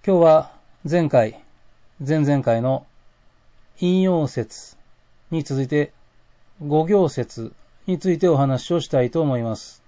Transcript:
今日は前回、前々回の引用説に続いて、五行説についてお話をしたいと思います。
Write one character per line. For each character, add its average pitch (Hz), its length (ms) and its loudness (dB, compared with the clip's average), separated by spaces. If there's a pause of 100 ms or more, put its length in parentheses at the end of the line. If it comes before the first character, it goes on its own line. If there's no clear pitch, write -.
今 190 120 2
日 170 60 6
は 156 280 4 (320)
前 160 240 0
回、 113 340 0 (640)
前 156 140 0
々 143 240 2
回 117 180 0
の 131 240 -2 (920)
引 185 220 0
用 170 260 0
説 - 480 -10 (540)
に 160 140 -4
続 135 180 -4
い 127 80 -6
て、 147 240 -2 (680)
五 151 240 -2
行 190 220 2
説 117 460 -8 (340)
に 185 100 -2
つ 185 140 -4
い 156 80 -2
て 185 80 2
お 160 80 4
話 135 380 -2
を 165 80 0
し - 80 -12
た 135 140 0
い 123 60 -2
と 160 120 -2
思 135 160 -2
い 117 40 -4
ま 113 140 -6
す。 - 320 -20